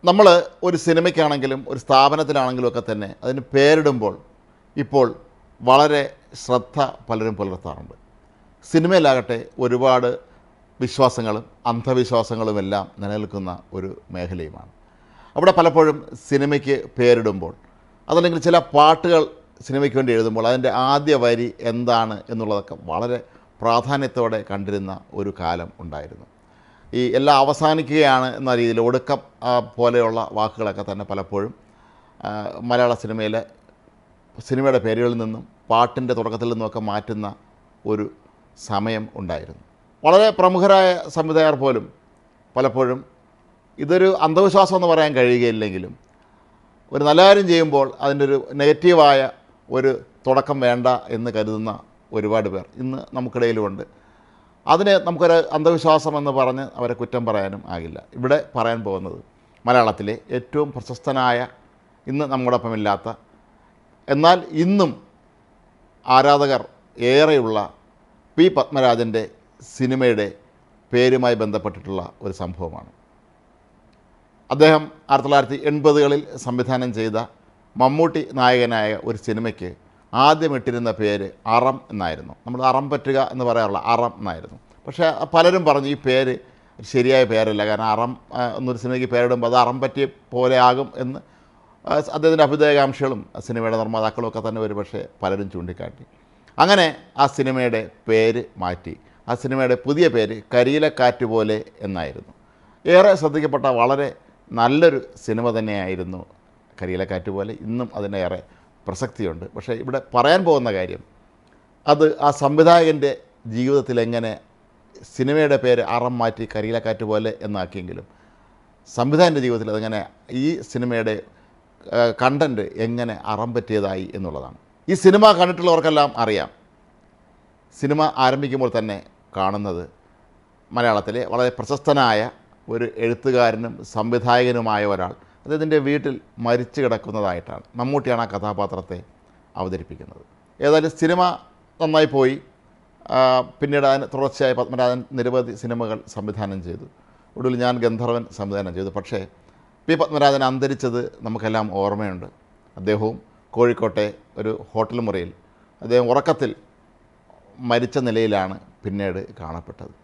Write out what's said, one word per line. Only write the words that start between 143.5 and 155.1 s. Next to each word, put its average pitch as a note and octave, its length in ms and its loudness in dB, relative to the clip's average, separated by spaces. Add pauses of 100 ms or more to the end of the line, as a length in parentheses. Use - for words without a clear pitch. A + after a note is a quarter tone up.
പിന്നീട് C#3+ 300 0
അതിന് C3+ 220 0
തുടർച്ചയായി C3+ 480 -2
പത്മരാജൻ B2 400 -2 (180)
നിരവധി B2 440 -2
സിനിമകൾ A#2 360 -6 (160)
സംവിധാനം G2+ 520 -8
ചെയ്തു. D#2+ 200 -12 (500)
ഒടുവിൽ B2+ 280 -2
ഞാൻ B2 100 0 (100)
ഗന്ധർവൻ A#2 380 -2 (160)
സംവിധാനം G2 380 -6
ചെയ്തു. F#2+ 220 -8
പക്ഷേ G2+ 220 -8 (680)
പി D#3+ 140 2
പത്മരാജൻ C#3+ 480 2
അന്തരിച്ചത് C3 500 -2 (260)
നമുക്കെല്ലാം A2 400 -4 (160)
ഓർമ്മയുണ്ട്. G2+ 460 -4 (500)
അദ്ദേഹവും G#2 400 -2 (400)
കോഴിക്കോട്ടെ A2+ 480 2 (360)
ഒരു A2 120 -4 (160)
ഹോട്ടൽ A2 380 -4
മുറിയിൽ F2+ 220 -6 (520)